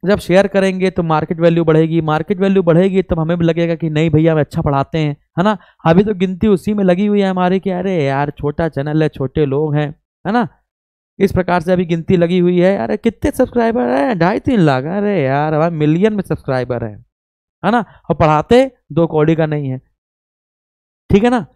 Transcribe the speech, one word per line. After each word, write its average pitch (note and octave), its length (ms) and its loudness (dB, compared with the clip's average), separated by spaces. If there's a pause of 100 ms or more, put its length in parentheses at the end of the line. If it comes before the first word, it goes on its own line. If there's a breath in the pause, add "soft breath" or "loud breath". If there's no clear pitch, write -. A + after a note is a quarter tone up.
जब G3 140 2
शेयर F#3+ 280 2
करेंगे F#3+ 420 0
तो F#3 140 -4
मार्केट D#3+ 360 -2
वैल्यू E3 240 2
बढ़ेगी, D#3+ 380 0
मार्केट D#3+ 380 -2
वैल्यू G3 240 2
बढ़ेगी F3+ 380 2
तब F3 180 -4
हमें E3 180 -2
भी E3+ 80 0
लगेगा E3 300 0
कि D#3+ 140 -6
नहीं D#3 200 0
भैया D#3+ 240 2
हम D#3 60 0
अच्छा D3+ 220 -4
पढ़ाते C#3 360 -2
हैं, D3 200 -2 (200)
है F3 60 0
ना। G#3 140 0 (280 soft breath)
अभी E3+ 180 6
तो G#3+ 100 0
गिनती F#3 340 -2
उसी G3+ 260 0
में G#3 100 -2
लगी F#3 240 2
हुई G#3 140 2
है F#3+ 80 0
हमारी F#3 300 0
कि G3 100 -6
अरे F3+ 340 -2
यार C#3 260 -2
छोटा D3 400 -4
चैनल D3+ 340 -2
है, D3+ 60 0
छोटे C#3+ 360 -4
लोग C#3+ 300 -2
हैं, D3+ 200 -2 (320)
है G3 60 -4
ना। A#3 140 0 (720)
इस G3 120 2
प्रकार F3+ 300 0
से E3 100 -2
अभी F3+ 140 0
गिनती E3+ 320 -2
लगी E3+ 220 2
हुई F3 200 2
है। F#3 180 2
अरे A3 200 -4
कितने - 340 -2
सब्सक्राइबर A#3+ 500 -2
हैं? B3 380 -2
ढाई F#3 200 0
तीन B3+ 200 -2
लाख। C#3 240 2
अरे G3 400 -2
यार C#3+ 300 0
हमारे D#3+ 220 0
मिलियन D#3+ 380 0
में G3 100 -4
सब्सक्राइबर B2+ 600 -6
हैं, G#2+ 220 -14 (600)
है G3 60 0
ना। A3+ 140 0 (240 soft breath)
और E3 60 0
पढ़ाते E3+ 560 4 (200)
दो D#3+ 160 2
कौड़ी D#3 280 2
का D#3+ 100 0
नहीं D3 240 -4
है, C3 120 -8 (1300)
ठीक G3+ 140 4
है A#3+ 60 4
ना। A#3+ 160 -2 (100)